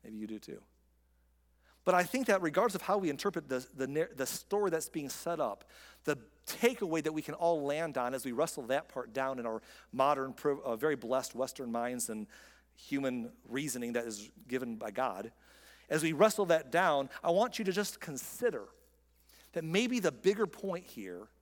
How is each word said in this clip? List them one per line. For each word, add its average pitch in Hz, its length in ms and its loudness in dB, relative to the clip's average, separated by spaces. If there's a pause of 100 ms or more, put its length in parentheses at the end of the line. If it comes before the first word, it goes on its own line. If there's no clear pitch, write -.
Maybe 110 140 -12
you 107 100 -6
do 107 140 -8
too. - 200 -12 (1200)
But 185 100 6
I 180 80 6
think 247 240 -2
that 196 160 4
regardless 180 320 2
of 190 80 -4
how 202 160 2
we 185 120 0
interpret 156 380 -4
the, 127 240 -2
the 131 140 -4
nar-, 147 260 -2
the 127 140 -4
story 202 440 0
that's 160 180 -2
being 143 200 -6
set 165 300 -4
up, 113 260 -2 (380)
the 147 160 0 (260)
takeaway 196 600 0
that 156 80 2
we 151 100 -4
can 147 120 -8
all 170 280 2
land 147 340 -2
on 127 160 -2
as 131 120 -4
we 131 80 -4
wrestle 143 320 0
that 135 240 0
part 123 240 -8
down 135 260 -2
in 117 80 -6
our 110 160 -4 (300)
modern, 135 420 4
priv-, 147 300 2
uh, 120 100 0
very 143 220 2
blessed 123 400 -2
Western 127 340 -4
minds 117 400 -2
and 107 160 -6 (480)
human 127 580 -2 (120)
reasoning 123 480 -4
that 117 120 0
is 107 260 -8 (180)
given 123 280 -2
by 110 140 -6
God, 101 400 -2 (580)
as 156 140 2
we 160 100 2
wrestle 208 340 6
that 160 260 4
down, 151 360 4 (140)
I 170 80 2
want 220 300 2
you 214 40 0
to 190 80 2
just 196 280 -2
consider 143 680 -4 (840)
that 170 100 -2
maybe 220 380 2
the 175 100 4
bigger 196 380 2
point 180 360 -6
here 95 440 -10 (140)